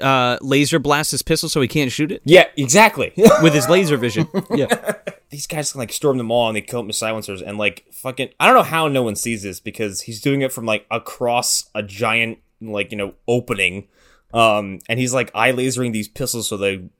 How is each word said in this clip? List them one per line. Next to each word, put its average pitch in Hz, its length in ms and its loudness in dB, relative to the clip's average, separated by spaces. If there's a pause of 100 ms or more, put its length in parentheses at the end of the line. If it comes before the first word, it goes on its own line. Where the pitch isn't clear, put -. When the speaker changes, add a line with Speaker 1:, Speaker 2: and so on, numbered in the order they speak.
Speaker 1:
uh, 127 400 0
laser 139 380 2
blasts 147 320 0
his 139 120 -4
pistol 160 260 -2
so 151 120 0
he 127 60 2
can't 139 240 -2
shoot 147 220 -4
it. - 120 -12
Speaker 2:
Yeah, 160 220 10 (100)
exactly. 143 580 2
<laughs> 214 280 8
Speaker 1:
With 160 100 6
his 143 160 2
laser 175 280 2
vision. 120 320 -2 (260)
Yeah. 139 140 0 (380)
Speaker 2:
<laughs> - 240 -16
These 143 180 -12
guys 151 240 -6
can, 135 80 -10
like, 110 120 -8
storm 139 260 0
the 120 60 -4
mall 117 220 2
and 110 100 -2
they 104 40 -4
kill 120 180 -8
him 113 80 -8
with 107 80 -10
silencers 107 480 -6
and, 101 160 -10
like, 101 320 -4
fucking, 127 380 -8 (100)
I 151 80 2
don't 247 80 8
know 240 80 6
how 160 240 -2
no 139 160 0
one 110 140 -2
sees 113 260 -6
this 98 160 -10
because 104 440 -8
he's 110 180 -14
doing 139 220 0
it 131 100 -2
from, 113 140 -10
like, 107 220 -2
across 120 840 -2
a 107 80 -6
giant, 113 560 -2 (220)
like, 104 320 -6
you 107 40 -10
know, 101 180 -6 (120)
opening. 101 640 -2 (440)
Um, 104 460 2 (100)
and 113 120 -2
he's, 123 120 -2
like, 123 220 -2
eye 117 160 2
lasering 123 420 -2
these 107 140 -6
pistols 117 400 -6
so 110 100 -6
they 98 280 -4 (160)